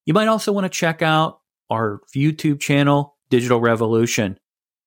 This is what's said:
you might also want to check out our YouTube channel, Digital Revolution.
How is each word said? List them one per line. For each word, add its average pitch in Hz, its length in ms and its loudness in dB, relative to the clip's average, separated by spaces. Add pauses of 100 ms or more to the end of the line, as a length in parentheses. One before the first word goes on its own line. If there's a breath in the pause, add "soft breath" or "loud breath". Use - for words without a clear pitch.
you 151 80 0
might 214 160 2
also 214 240 -2
want 196 100 -2
to 185 60 -4
check 160 320 -4
out 160 400 0 (280)
our 110 300 -4 (160)
YouTube 147 460 -2
channel, 143 560 0 (120)
Digital 123 300 2
Revolution. 113 800 0 (480)